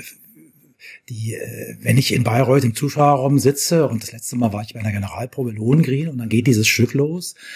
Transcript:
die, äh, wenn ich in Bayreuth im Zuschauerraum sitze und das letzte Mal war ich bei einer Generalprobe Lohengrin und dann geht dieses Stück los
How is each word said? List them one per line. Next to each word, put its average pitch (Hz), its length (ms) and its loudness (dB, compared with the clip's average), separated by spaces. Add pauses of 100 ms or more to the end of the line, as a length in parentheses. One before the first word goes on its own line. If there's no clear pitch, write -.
(1080)
die, 110 260 -8
äh, - 440 -12
wenn 113 180 2
ich - 160 2
in 120 100 2
Bayreuth 123 400 4
im 117 120 0
Zuschauerraum 143 640 2
sitze 139 480 2
und 113 160 -4
das - 80 -14
letzte - 240 -12
Mal 120 160 0
war 104 100 -6
ich - 120 -12
bei 117 60 -14
einer 107 120 -2
Generalprobe 101 600 -6
Lohengrin 135 580 0
und 135 80 -10
dann 113 120 -8
geht 110 180 2
dieses 110 200 4
Stück - 260 2
los 156 420 -4 (200)